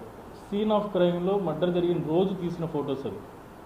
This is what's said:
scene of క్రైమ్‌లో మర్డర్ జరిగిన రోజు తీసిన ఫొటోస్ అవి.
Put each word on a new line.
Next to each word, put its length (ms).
scene 200
of 60
క్రైమ్‌లో 600
మర్డర్ 340
జరిగిన 240
రోజు 260
తీసిన 320
ఫొటోస్ 400
అవి. 100